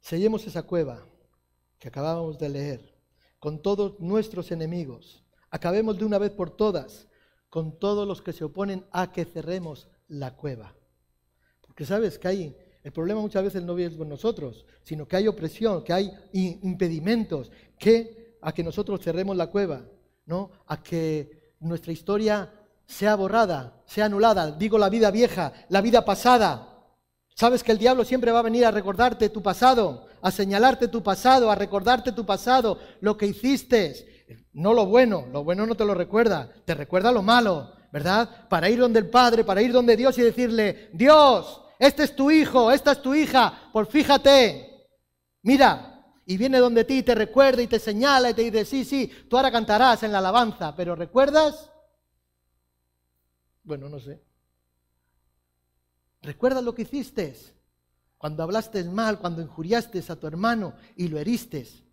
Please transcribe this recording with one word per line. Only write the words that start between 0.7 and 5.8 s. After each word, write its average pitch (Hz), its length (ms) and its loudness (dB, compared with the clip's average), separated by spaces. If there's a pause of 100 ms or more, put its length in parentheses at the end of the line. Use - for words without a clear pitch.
que - 100 -20
acabábamos 160 500 -8
de 147 100 -8
leer 139 460 -10 (440)
con 151 240 -10
todos 202 380 -4
nuestros 196 500 -6
enemigos. 160 760 -10 (240)
Acabemos 208 480 -4